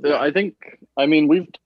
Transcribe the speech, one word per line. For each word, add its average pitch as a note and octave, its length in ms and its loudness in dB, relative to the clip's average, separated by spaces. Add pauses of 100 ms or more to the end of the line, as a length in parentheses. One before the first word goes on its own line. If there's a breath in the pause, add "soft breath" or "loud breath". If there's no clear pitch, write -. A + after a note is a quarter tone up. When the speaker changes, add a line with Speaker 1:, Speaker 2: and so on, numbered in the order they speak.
Speaker 1:
Yeah. D3 160 0
Speaker 2:
I C#3+ 100 -2
think, F#3+ 260 -8 (400)
I C#3 100 0
mean, D3+ 220 2
we've F3 200 0 (180)